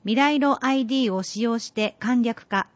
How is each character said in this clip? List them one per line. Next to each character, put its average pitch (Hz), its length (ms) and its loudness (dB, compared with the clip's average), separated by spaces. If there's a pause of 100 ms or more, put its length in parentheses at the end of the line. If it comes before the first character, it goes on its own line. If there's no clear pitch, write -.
未 214 140 -2
来 285 240 2
路 277 220 2
ア 269 120 0
イ 269 120 0
デ 247 100 -2
ィ 262 100 2
ー 196 80 0
を 185 100 -2
使 208 200 -6
用 233 160 0
し - 140 -12
て 214 260 -2
簡 240 220 2
略 226 240 -4
化。 196 300 -4